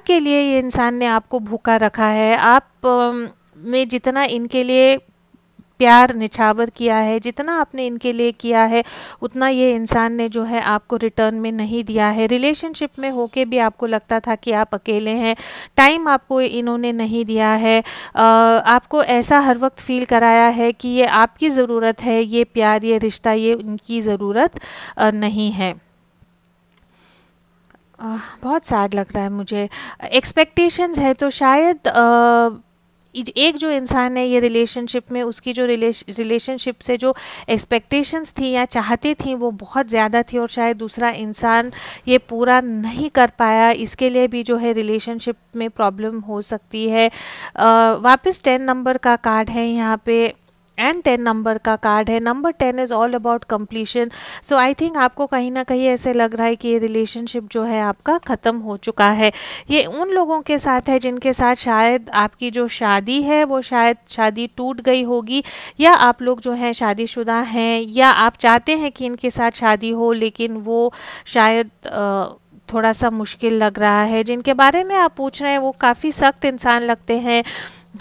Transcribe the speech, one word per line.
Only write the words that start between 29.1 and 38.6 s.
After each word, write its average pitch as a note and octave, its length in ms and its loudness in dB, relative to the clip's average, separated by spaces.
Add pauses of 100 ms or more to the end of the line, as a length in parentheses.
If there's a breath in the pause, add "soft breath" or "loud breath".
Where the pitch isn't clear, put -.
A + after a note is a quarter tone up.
रहा G3+ 80 -2
है G3 60 -4
मुझे। G3+ 400 -6 (420 loud breath)
एक्सपेक्टेशंस E4+ 840 0
है C4+ 160 2
तो C#4+ 160 -2
शायद, D4 580 2
अ, A#3 640 4 (640)
इज-, A#3+ 220 -8
एक D4+ 180 4
जो D#4 160 -4
इंसान B3+ 460 -2
है B3+ 100 0
ये B3 120 2
रिलेशनशिप A#3 720 -2
में, B3 120 -4
उसकी A#3+ 300 -8
जो B3 120 -2
रिलेश-, A3+ 540 -4
रिलेशनशिप A#3 600 -6
से B3 180 -4
जो C4 180 -2 (340 loud breath)
एक्सपेक्टेशंस C#4 840 -2
थी C4 200 -4
या B3 140 0